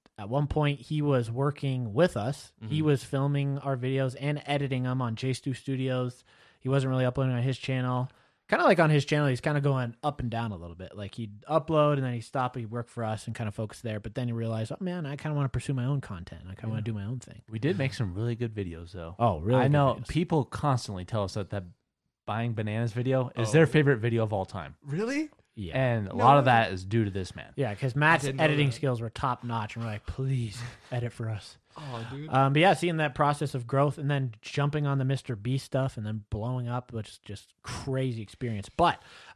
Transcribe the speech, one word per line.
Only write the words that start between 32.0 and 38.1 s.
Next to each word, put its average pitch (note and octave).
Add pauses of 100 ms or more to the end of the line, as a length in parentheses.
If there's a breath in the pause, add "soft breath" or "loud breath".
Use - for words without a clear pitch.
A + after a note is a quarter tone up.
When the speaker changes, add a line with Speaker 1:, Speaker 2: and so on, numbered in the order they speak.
Speaker 2:
dude. D3
Speaker 1:
Um, C3+
but D3+
yeah, F#3
seeing E3+
that D3+
process D3
of A#2+
growth C#3
and C#3+
then C3+
jumping D3
on C#3
the C3
Mister C3
Beast A#2+
stuff C3
and G#2+
then G#2+
blowing A#2+
up, B2
which A2
is -
just -
crazy C3